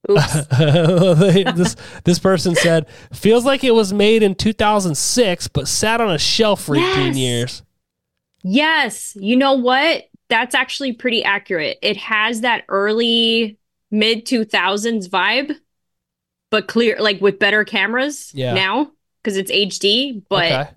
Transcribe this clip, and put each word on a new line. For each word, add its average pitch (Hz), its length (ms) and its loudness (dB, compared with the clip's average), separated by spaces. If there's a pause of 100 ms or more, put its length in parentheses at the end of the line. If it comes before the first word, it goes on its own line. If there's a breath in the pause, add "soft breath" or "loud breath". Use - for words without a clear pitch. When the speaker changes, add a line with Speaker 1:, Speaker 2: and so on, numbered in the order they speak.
Speaker 1:
Oops. 151 400 0
Speaker 2:
<laughs> 170 1080 4
This, 220 180 0 (300 loud breath)
this 175 160 2
person 185 340 0
said, 165 320 2 (260 loud breath)
"Feels 233 320 2
like 269 200 0
it 247 80 4
was 214 200 2
made 214 300 4
in 196 140 2
two 214 160 0
thousand 208 440 0
six, 202 520 0
but 135 180 -4
sat 220 340 -2
on 208 120 0
a - 60 -2
shelf 214 440 0
for 147 140 -2
eighteen 147 380 0
Speaker 1:
Yes. - 20 -2
Speaker 2:
years." 123 460 -4 (840)
Speaker 1:
Yes. 277 720 -2
You 202 180 -2
know 269 180 4
what? 262 500 0 (240)
That's 247 260 0
actually 262 380 -2
pretty 233 320 -4
accurate. 190 580 -4
It 202 140 -2
has 220 460 -4
that 233 260 0
early 226 920 0 (320)
mid 214 360 0
two 226 180 0
thousands 202 640 -2
vibe, 226 480 -2 (960)
but 208 160 -2
clear, 226 320 0
like, 208 200 0
with 196 200 0
better 208 240 2
cameras 233 680 -4
Speaker 2:
Yeah. 131 220 -4
Speaker 1:
now 202 380 -2 (320)
'cause 196 120 -4
it's 190 140 -6
H 190 300 -4
D, 226 480 -2
but 185 240 0
Speaker 2:
Okay. 139 240 -4